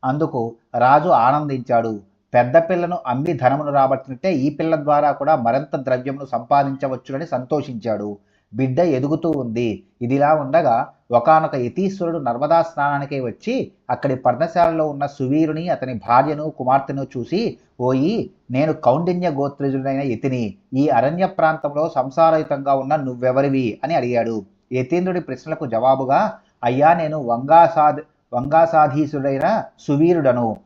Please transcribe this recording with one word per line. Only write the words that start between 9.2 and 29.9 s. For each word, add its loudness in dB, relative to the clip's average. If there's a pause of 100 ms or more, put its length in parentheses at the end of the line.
ఉంది. -4 (200)
ఇదిలా 2
ఉండగా 0 (220)
ఒకానొక 4
యతీశ్వరుడు -4
నర్మదా 0
స్నానానికై -4
వచ్చి -6 (180)
అక్కడి -2
పర్ణశాలలో 0
ఉన్న -6
సువీరుని, -2
అతని -4
భార్యను, 0
కుమార్తెను -2 (100)
చూసి, -4 (220)
"ఓయి, 0 (200)
నేను 0
కౌండిన్య 0
గోత్రిజుడైన -4
యతిని. -4 (200)
ఈ 2
అరణ్య 2
ప్రాంతంలో -2
సంసారయుతంగా 0
ఉన్న -2
నువ్వెవరివి?" 0
అని -2
అడిగాడు. -2 (280)
యతీంద్రుడి 0
ప్రశ్నలకు -8
జవాబుగా, 2 (320)
"అయ్యా, 4
నేను -2
వంగాసాద్-, 4 (320)
వంగాసాధీసుడైన 2 (160)
సువీరుడను. 2